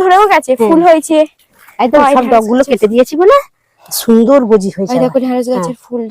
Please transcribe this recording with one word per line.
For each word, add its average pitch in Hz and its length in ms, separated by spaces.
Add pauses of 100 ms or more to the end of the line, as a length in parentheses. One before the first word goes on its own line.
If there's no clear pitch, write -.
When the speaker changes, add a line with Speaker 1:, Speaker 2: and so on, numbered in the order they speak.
Speaker 1:
ধরেও 381 220 (100)
গেছে, 311 180
Speaker 2:
হ্যাঁ। 233 160
Speaker 1:
ফুল 330 200
হয়েছে। 320 300 (680)
Speaker 2:
একদম 247 200
Speaker 1:
হয় 277 120
Speaker 2:
সব 254 80
Speaker 1:
ঢেঁড়স 247 100
Speaker 2:
ডগগুলো 226 280
Speaker 1:
হয়েছে। 269 100
Speaker 2:
কেটে 214 220
দিয়েছি 247 280
বলে 427 140 (680)
সুন্দর 233 380 (120)
গজি 202 240
হয়েছে 196 200
Speaker 1:
ওই 254 80
দেখো, 254 140
Speaker 2:
আবার। 240 80
Speaker 1:
ঢেঁড়স 247 280
গাছের 262 220
Speaker 2:
হ্যাঁ। - 80
Speaker 1:
ফুল, 247 260